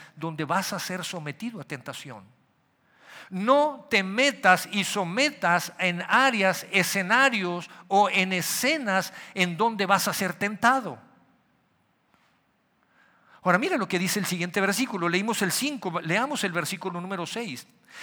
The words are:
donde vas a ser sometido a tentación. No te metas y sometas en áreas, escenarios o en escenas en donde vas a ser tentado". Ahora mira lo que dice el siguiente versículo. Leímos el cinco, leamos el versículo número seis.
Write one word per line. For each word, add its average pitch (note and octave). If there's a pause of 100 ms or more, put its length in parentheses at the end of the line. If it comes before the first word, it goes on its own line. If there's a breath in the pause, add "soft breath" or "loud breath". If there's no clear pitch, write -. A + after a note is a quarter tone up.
(140 loud breath)
donde D#3+
vas F#3
a F3+
ser F3+
sometido F3+
a C#3
tentación. B2+ (1080 loud breath)
No C4
te G3+
metas G3+
y G3+
sometas F#3+
en F3+
áreas, A3
escenarios F#3+ (180 loud breath)
o G3
en F#3+
escenas G#3 (180 loud breath)
en F3+
donde G#3+
vas F#3+
a G3
ser F3+
tentado". G#3+ (2500 soft breath)
Ahora F3
mira D4+
lo F#3+
que F#3+
dice F#3
el F#3
siguiente F3+
versículo. G3
Leímos G3+
el F#3+
cinco, G3+
leamos A3+
el F#3
versículo F3
número F3+
seis. F#3 (360 loud breath)